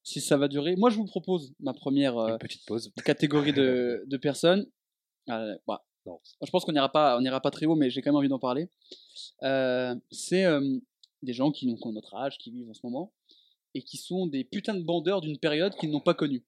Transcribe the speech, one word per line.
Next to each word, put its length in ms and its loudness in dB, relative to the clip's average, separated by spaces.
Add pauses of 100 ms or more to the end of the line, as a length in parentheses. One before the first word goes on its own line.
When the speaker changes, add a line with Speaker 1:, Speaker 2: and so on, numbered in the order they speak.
Speaker 1:
si 180 -8
ça 180 4
va 100 2
durer. 280 0
Moi, 140 6
je 80 2
vous 80 -2
propose 540 -4
ma 140 -4
première, 440 0
euh, 160 0
Speaker 2:
Une 60 -4
petite 260 -12
pause. 260 -6 (140)
Speaker 1:
catégorie 480 2
de, 500 2
Speaker 2:
<laughs> 40 -16
Speaker 1:
de 100 -4
personnes. 480 2 (640)
Euh, 240 -4 (140)
bah, 180 -6 (220)
Speaker 2:
Non. 120 -14 (240)
Speaker 1:
je 60 -10
pense 160 0
qu'on 80 -2
n'ira 180 2
pas, 260 6
on 40 2
n'ira 180 0
pas 120 2
très 160 -2
haut, 80 4
mais 160 4
j'ai 100 -4
quand 100 0
même 60 4
envie 120 4
d'en 100 0
parler. 280 -2 (760)
Euh, 500 0 (180)
c'est, 340 0
euh, 140 6 (640)
des 120 -6
gens 180 2
qui 180 -2
ont, 60 0
qui 120 -10
ont 40 -4
notre 240 -12
âge, 240 -6
qui 120 -16
vivent 180 -12
en 40 -18
ce 100 -20
moment, 300 -8 (600)
et 60 -4
qui 160 -16
sont 300 -4
des 160 -2
putains 300 -6
de 100 -4
bandeurs 380 0
d'une 160 -6
période 380 0
qu'ils 160 -2
n'ont 100 0
pas 120 4
connue. 340 -2